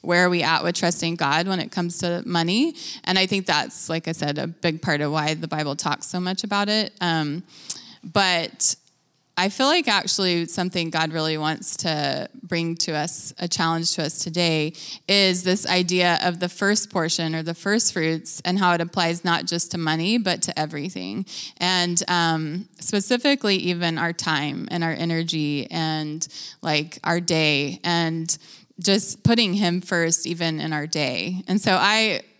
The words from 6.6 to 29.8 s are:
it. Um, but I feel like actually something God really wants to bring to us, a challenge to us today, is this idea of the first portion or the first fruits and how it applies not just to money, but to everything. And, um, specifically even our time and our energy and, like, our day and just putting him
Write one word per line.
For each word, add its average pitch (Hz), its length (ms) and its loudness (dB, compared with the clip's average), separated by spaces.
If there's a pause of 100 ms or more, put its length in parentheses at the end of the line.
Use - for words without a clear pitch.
it. 214 320 -2
Um, 160 440 -2 (600)
but 180 720 2 (640)
I 190 100 2
feel 262 180 2
like 320 200 4
actually 180 600 2
something 175 420 -2
God 160 240 0
really 160 240 0
wants 156 400 -2
to 151 500 -2 (140)
bring 165 360 -2
to 165 160 -2
us, - 440 -4
a 175 100 -6
challenge 165 440 0
to 165 120 -2
us 151 140 -4
today, 160 560 0 (340)
is 190 360 4
this 185 240 2
idea 180 560 4
of 180 160 0
the 180 100 -2
first 208 400 0
portion 165 460 -2
or 160 80 -4
the 165 100 -4
first - 400 0
fruits 160 520 -2
and 180 120 2
how 180 160 4
it 170 80 2
applies 170 420 0
not 170 220 0
just 175 280 -2
to 180 40 -4
money, 165 400 2
but 190 240 0
to - 160 -2
everything. 156 680 -6 (340)
And, 175 500 2
um, 165 600 0 (120)
specifically 240 800 2
even 170 420 0
our 170 120 0
time 151 600 -2
and 170 120 -2
our 165 100 -2
energy 160 760 -2
and, 156 580 -4 (360)
like, 156 400 -2
our 170 160 2
day 156 640 2
and 165 520 0 (440)
just 190 420 2
putting 226 320 4
him 180 280 2